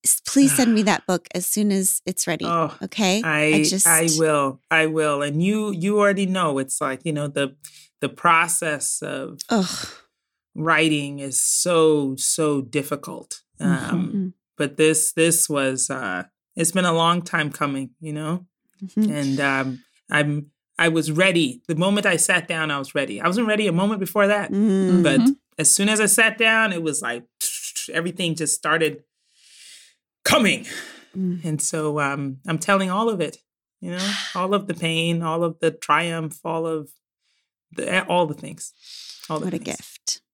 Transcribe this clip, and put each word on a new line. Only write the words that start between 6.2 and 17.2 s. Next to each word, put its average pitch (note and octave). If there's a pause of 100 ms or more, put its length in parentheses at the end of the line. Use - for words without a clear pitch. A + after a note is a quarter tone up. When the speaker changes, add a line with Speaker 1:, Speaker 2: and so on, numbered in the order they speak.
Speaker 2:
know F3+
it's C3+
like, C3+
you D#3+
know, D3
the, C#3+ (460)
the F#3+
process E3
of C#3+ (100)
Speaker 1:
Ugh. F#3+ (680)
Speaker 2:
writing D3+
is C#3
so, D#3
so D3
difficult. - (180)
Speaker 3:
Mm-hmm. B2+
Speaker 2:
Um, F3
Speaker 1:
Mm-hmm. G3 (300)
Speaker 2:
but D3
this, D#3
this E3
was, C3+
uh, G2+ (320)
it's E3+
been F#3
a E3+
long E3+